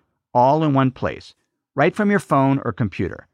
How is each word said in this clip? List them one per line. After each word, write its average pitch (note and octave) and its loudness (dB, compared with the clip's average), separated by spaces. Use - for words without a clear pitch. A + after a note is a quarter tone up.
all C3+ 2
in D3+ 0
one C3+ 2
place, - -8
right D#3 0
from G3+ 0
your G3+ 2
phone C#3 0
or A#2 -6
computer. - -6